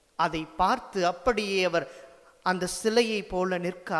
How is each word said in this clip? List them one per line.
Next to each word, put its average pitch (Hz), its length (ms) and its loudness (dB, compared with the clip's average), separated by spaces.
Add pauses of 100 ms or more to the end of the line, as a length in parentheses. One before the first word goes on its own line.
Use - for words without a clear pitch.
(200)
அதை 160 220 0 (160)
பார்த்து 190 480 0
அப்படியே 202 520 0 (120)
அவர் 165 160 2 (600)
அந்த 185 280 0
சிலையை 220 500 2
போல 185 340 -2
நிற்க 175 320 -6 (100)